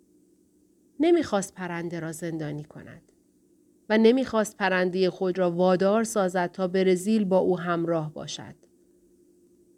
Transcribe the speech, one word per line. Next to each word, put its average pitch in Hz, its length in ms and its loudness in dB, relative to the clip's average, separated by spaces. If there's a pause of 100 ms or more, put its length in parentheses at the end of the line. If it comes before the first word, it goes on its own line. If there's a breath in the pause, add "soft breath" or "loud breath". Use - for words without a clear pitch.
(1000)
نمی‌خواست 285 540 2
پرنده 175 460 -8
را 160 120 -6
زندانی 156 520 -6
کند - 480 -20 (760)
و 214 80 4
نمی‌خواست 226 600 2
پرندهٔ 185 520 0
خود 185 300 -4
را 180 120 2
وادار 185 520 2
سازد 185 480 -2
تا 190 160 -6
برزیل 190 580 2
با 185 120 2
او 180 220 2
همراه 165 540 -4
باشد. - 420 -14 (1200)